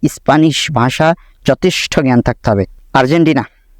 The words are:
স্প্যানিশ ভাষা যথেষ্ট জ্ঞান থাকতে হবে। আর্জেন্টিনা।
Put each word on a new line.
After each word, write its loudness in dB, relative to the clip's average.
স্প্যানিশ 0
ভাষা 0
যথেষ্ট -2
জ্ঞান 2
থাকতে -2
হবে। 0
আর্জেন্টিনা। 2